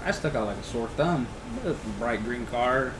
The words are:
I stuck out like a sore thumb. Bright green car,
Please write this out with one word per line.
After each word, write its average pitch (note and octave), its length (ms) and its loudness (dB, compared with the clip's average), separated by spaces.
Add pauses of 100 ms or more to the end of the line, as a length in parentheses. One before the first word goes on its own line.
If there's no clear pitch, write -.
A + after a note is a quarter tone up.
I F3+ 60 0
stuck D3 240 0
out A2 100 2
like G2+ 140 -2
a - 40 -8
sore A#2 320 -2
thumb. D#3 300 4 (720)
Bright A2+ 260 0
green A#2+ 220 -2
car, B2+ 540 2